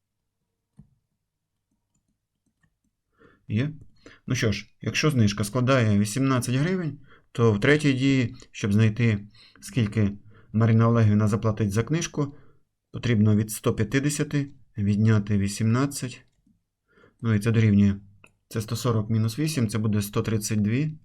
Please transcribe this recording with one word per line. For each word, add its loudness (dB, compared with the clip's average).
Є? -4
Ну -4
що 0
ж, -10
якщо -2
знижка 0
складає 0
вісімнадцять -2
гривень, -4
то 2
в -2
третій 2
дії, 0
щоб -2
знайти, 2
скільки -2
Марина 4
Олегівна 4
заплатить -2
за -2
книжку, -4
потрібно 2
від 0
сто -2
п'ятдесяти -2
відняти 2
вісімнадцять. -2
Ну 0
і 4
це 0
дорівнює. 4
Це -8
сто -8
сорок -2
мінус -2
вісім, -2
це -4
буде -2
сто -4
тридцять -2
дві. -2